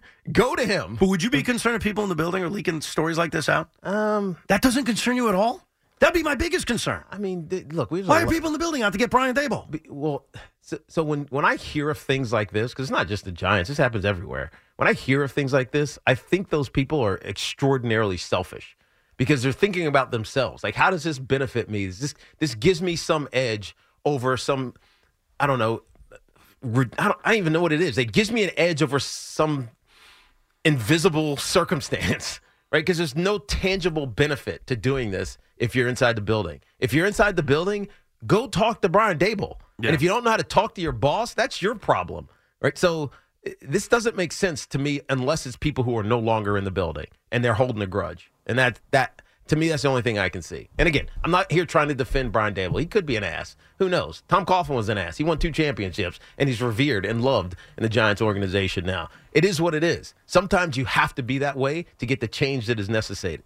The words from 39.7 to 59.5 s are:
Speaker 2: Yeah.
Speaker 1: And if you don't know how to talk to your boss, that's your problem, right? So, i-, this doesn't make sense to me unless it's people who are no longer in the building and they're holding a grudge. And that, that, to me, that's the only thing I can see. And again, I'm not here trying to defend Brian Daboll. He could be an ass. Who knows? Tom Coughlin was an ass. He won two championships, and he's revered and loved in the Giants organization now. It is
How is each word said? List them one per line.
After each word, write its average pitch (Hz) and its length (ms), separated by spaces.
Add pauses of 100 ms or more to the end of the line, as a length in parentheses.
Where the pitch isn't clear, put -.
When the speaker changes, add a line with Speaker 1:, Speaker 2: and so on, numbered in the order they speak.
Speaker 2:
Yeah. 113 100
Speaker 1:
And 160 60
if 131 60
you 170 80
don't 240 140
know 233 80
how 220 60
to 170 60
talk 196 320
to 185 60
your 160 100
boss, 147 420
that's - 280
your 220 140
problem, 90 540 (320)
right? 139 160
So, 165 340 (340)
i-, - 160
this 156 260
doesn't 233 280
make 180 160
sense 170 360
to - 100
me 143 320
unless 135 360
it's 127 120
people 143 260
who 120 140
are 107 60
no 117 160
longer 110 380
in 98 60
the 95 80
building 82 360 (240)
and 120 120
they're 120 120
holding 120 260
a 98 60
grudge. 87 440 (160)
And 117 100
that, 123 220 (120)
that, - 300 (260)
to - 100
me, 160 100
that's 151 160
the 139 60
only 127 120
thing 107 160
I 92 120
can 90 120
see. 76 280 (100)
And 151 80
again, 147 220 (140)
I'm 151 80
not 185 200
here 190 140
trying 147 240
to 151 40
defend 127 380
Brian 104 220
Daboll. 92 260
He 151 60
could 175 200
be 123 120
an 104 60
ass. 80 340 (220)
Who 190 100
knows? 110 400
Tom 185 160
Coughlin 175 300
was 110 140
an 107 80
ass. 85 200
He 147 80
won 160 140
two 170 120
championships, 107 680 (180)
and 139 100
he's 120 140
revered 117 440
and 113 160
loved 110 340 (220)
in 110 60
the 110 60
Giants 107 320
organization 98 640
now. 90 240 (240)
It 160 100
is 185 160